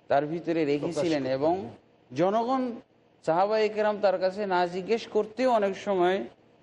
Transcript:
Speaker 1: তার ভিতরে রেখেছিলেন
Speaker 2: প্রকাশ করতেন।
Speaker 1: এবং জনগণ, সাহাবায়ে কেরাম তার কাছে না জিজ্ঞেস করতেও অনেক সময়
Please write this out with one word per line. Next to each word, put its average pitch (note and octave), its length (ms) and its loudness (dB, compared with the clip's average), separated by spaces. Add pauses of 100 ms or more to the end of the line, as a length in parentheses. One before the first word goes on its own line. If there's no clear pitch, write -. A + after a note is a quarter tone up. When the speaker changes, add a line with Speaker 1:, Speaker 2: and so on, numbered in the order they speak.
Speaker 1:
তার C#3+ 180 2
ভিতরে D#3+ 380 -2
রেখেছিলেন D3 280 0
Speaker 2:
প্রকাশ F3+ 160 -2
করতেন। C#3+ 180 0
Speaker 1:
এবং E3 440 0 (460)
জনগণ, A#3 560 0 (540)
সাহাবায়ে G#3 420 2
কেরাম G#3 320 0
তার F#3+ 180 2
কাছে F#3 280 -2
না F3+ 200 2
জিজ্ঞেস F#3 400 -4
করতেও G#3+ 440 0
অনেক G3+ 260 2
সময় F#3+ 480 0 (380)